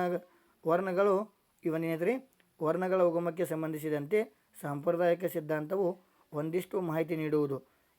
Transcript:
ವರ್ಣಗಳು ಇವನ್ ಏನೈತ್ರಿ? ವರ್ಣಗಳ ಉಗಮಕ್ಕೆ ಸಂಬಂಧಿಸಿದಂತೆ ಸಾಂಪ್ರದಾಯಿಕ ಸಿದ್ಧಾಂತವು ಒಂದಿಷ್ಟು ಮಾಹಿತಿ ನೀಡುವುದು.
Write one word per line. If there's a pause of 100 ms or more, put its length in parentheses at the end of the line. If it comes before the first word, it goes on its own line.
(680)
ವರ್ಣಗಳು (280)
ಇವನ್
ಏನೈತ್ರಿ? (320)
ವರ್ಣಗಳ
ಉಗಮಕ್ಕೆ
ಸಂಬಂಧಿಸಿದಂತೆ (240)
ಸಾಂಪ್ರದಾಯಿಕ
ಸಿದ್ಧಾಂತವು (320)
ಒಂದಿಷ್ಟು
ಮಾಹಿತಿ
ನೀಡುವುದು. (260)